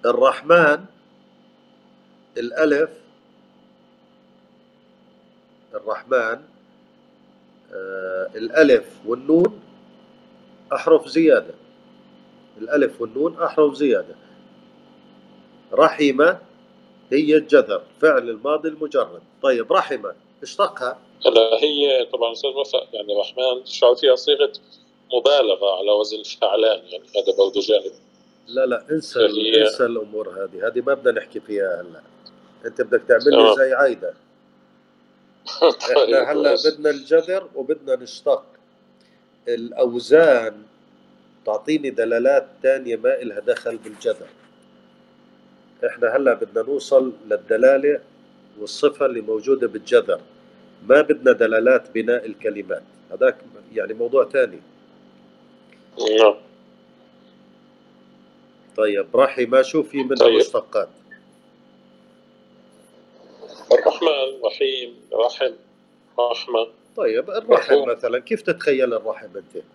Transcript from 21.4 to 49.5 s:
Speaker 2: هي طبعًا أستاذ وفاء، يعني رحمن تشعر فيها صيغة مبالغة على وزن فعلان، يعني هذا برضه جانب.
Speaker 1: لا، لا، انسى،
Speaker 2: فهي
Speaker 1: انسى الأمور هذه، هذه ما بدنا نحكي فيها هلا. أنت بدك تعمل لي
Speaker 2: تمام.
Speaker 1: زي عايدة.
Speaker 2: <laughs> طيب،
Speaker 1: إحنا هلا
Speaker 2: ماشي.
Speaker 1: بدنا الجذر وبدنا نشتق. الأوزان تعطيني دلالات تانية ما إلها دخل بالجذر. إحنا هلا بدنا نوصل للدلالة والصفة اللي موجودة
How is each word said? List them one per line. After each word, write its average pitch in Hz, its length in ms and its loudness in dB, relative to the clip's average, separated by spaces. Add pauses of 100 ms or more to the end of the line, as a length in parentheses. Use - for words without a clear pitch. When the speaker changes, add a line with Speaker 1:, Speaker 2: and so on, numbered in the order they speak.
Speaker 2:
هي 131 640 0
طبعًا 117 260 -4
أستاذ 110 180 -8
وفاء، 135 440 -6
يعني 104 260 -4
رحمن 127 440 -4
تشعر 123 320 2
فيها 131 200 4
صيغة 143 360 0 (600)
مبالغة 107 640 0
على 101 140 -2
وزن 107 320 -2 (180)
فعلان، 107 440 0
يعني 90 180 -16
هذا 95 340 0
برضه 98 240 0
جانب. 98 300 0 (560)
Speaker 1:
لا، 127 180 -2
لا، 123 260 -4
انسى، 156 220 -8
Speaker 2:
فهي 110 480 2
Speaker 1:
انسى 107 240 0
الأمور 107 440 -8
هذه، 95 380 -8
هذه 117 140 -4
ما 139 120 -2
بدنا 127 260 0
نحكي - 200 -14
فيها 95 420 -6
هلا. 85 200 -20 (640)
أنت - 160 -8
بدك 117 260 0
تعمل 117 180 4
لي 143 60 6
Speaker 2:
تمام. 113 240 6
Speaker 1:
زي 131 180 0
عايدة. 123 400 -2 (1300)
Speaker 2:
<laughs> - 160 -6
طيب، 139 540 2
Speaker 1:
إحنا 131 160 2
هلا 143 180 2
Speaker 2:
ماشي. 139 200 2
Speaker 1:
بدنا 151 200 -2
الجذر 165 640 -2
وبدنا 139 400 -6
نشتق. 127 480 -4 (1040)
الأوزان 120 1160 0 (840)
تعطيني 139 440 -4
دلالات 117 580 0 (160)
تانية 127 320 0
ما 123 260 -2
إلها 104 180 -10
دخل 113 380 -4
بالجذر. 107 500 -8 (1600)
إحنا 120 300 -2
هلا 135 180 2
بدنا 110 320 -6
نوصل 131 480 0 (140)
للدلالة 135 720 2 (600)
والصفة 139 460 -2
اللي 120 160 -2
موجودة 110 460 -2